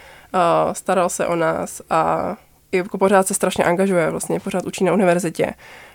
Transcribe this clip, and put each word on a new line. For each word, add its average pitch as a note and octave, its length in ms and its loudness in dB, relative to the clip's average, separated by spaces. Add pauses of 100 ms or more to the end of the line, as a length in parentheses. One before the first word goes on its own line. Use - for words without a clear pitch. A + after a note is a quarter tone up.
(320)
a E3 420 2
staral F#3 340 0
se - 180 -4
o F3 100 -2
nás E3 540 -2
a E3 460 0 (360)
jako F#3+ 260 -2
pořád F#3+ 280 4
se G3 80 -4
strašně F#3 300 0
angažuje, F3 460 2
vlastně E3 300 -4
pořád F#3+ 260 -6
učí - 180 -4
na F3+ 80 2
univerzitě. F3 600 0 (400)